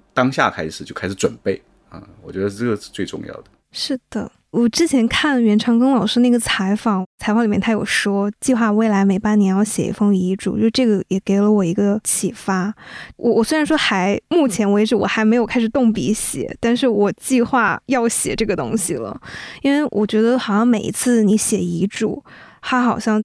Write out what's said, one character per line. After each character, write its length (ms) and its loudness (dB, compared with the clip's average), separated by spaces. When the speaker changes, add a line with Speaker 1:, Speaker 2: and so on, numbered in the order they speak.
Speaker 1:
当 200 0
下 180 0
开 180 -6
始 140 -12
就 100 -14
开 160 -8
始 60 -6
准 260 -2
备 220 -4
啊， 140 -18
我 120 -16
觉 80 -8
得 100 -2
这 160 -6
个 80 0
是 180 -10
最 140 -6
重 180 -10
要 80 -14
的。 120 -18
Speaker 2:
是 220 -6
的， 220 -8
我 160 0
之 180 0
前 220 2
看 340 0
袁 160 4
长 180 2
庚 200 4
老 100 0
师 140 0
那 100 4
个 80 4
采 380 -2
访， 280 -2
采 160 -2
访 80 2
里 60 2
面 120 0
他 120 0
有 120 -2
说 540 -2
计 160 0
划 160 2
未 180 2
来 160 2
每 140 2
半 180 0
年 160 4
要 120 2
写 240 -2
一 20 -4
封 240 2
遗 220 0
嘱， 200 -4
就 140 2
这 160 2
个 220 2
也 160 -2
给 160 2
了 100 4
我 140 2
一 100 0
个 300 0
启 260 -2
发。 420 -4
我， 160 0
我 100 2
虽 160 0
然 80 0
说 100 2
还， 400 0
目 180 2
前 240 0
为 160 2
止 80 0
我 100 0
还 200 0
没 100 4
有 100 2
开 140 -2
始 100 2
动 240 2
笔 220 -2
写， 460 -6
但 160 2
是 100 0
我 280 2
计 280 0
划 440 0
要 220 0
写 280 -2
这 100 0
个 80 -2
东 240 -2
西 160 -4
了。 260 -8
因 100 2
为 180 2
我 160 0
觉 160 0
得 160 2
好 160 -2
像 100 4
每 140 4
一 140 -4
次 320 2
你 120 4
写 220 0
遗 300 -2
嘱， 340 -4
它 180 -2
好 160 0
像 280 0